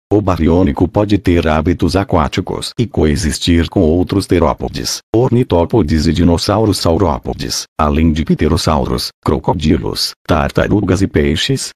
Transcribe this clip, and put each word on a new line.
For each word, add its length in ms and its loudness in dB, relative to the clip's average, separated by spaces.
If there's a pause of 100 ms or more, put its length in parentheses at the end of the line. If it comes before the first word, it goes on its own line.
(120)
O 100 4
baryônico 680 2
pode 300 0
ter 320 0
hábitos 480 0
aquáticos 800 -2
e 80 -2
coexistir 800 0
com 140 0
outros 440 0
terópodes, 760 -2 (140)
ornitópodes 920 2
e 60 2
dinossauros 640 2
saurópodes, 880 -2 (140)
além 360 2
de 100 0
pterossauros, 840 0 (140)
crocodilos, 880 -2 (140)
tartarugas 760 0
e 60 2
peixes, 680 -2